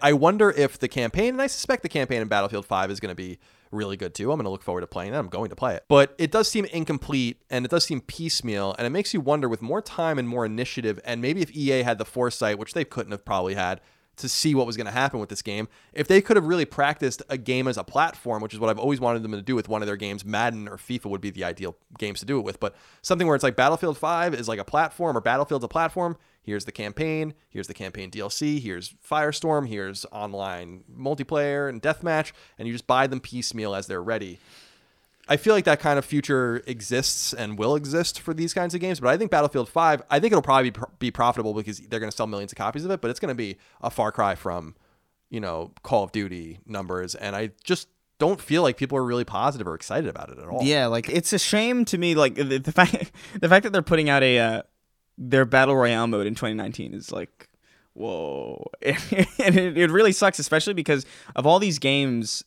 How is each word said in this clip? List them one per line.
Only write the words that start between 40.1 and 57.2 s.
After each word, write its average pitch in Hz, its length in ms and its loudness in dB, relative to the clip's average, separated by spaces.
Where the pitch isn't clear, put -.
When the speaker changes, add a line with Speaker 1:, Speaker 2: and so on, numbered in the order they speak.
Speaker 1:
I 143 80 6
think 220 140 2
it'll 165 80 8
probably 135 280 6
be, - 20 -6
pr-, 113 120 -10
be 123 120 -2
profitable 117 420 2
because 104 260 -8
they're 110 220 -8
gonna 107 100 -6
sell 113 160 -2
millions 101 240 -8
of - 60 -20
copies 113 260 -4
of 185 80 -4
it, 185 80 -2
but 117 100 -4
it's 123 120 -6
gonna 131 120 -2
be 107 220 -6
a 110 80 -2
far 107 220 0
cry 98 240 0
from, 87 400 -8
you 117 100 -8
know, 85 320 -8
Call 107 220 2
of 90 80 -8
Duty 90 540 -6
numbers, 92 500 -6
and 101 220 -6
I 107 140 -4
just - 240 -4
don't 185 220 2
feel 165 220 2
like 131 120 4
people 135 220 -2
are 127 80 0
really 120 180 0
positive 120 420 -2
or 82 100 -6
excited 117 340 -4
about 76 200 -12
it 64 100 -18
at 76 100 -16
all. 123 120 -4
Speaker 2:
Yeah, 135 260 2
like, 117 200 -2
it's 170 240 -2
a 190 80 2
shame 233 460 2
to 185 120 -2
me, 170 180 2
like, 139 200 4
the, 135 220 0
the 143 160 -4
fact, - 400 4
<laughs> - 140 -12
the 170 80 2
fact 190 160 8
that 214 80 -4
they're 190 100 2
putting 156 280 4
out 139 140 6
a, 123 160 6
uh, 113 220 2
their 127 280 4
Battle 135 300 6
Royale 117 320 4
mode 104 180 0
in 107 100 -2
twenty 110 200 -4
nineteen 95 400 -8
is 90 180 -12
like, - 340 -10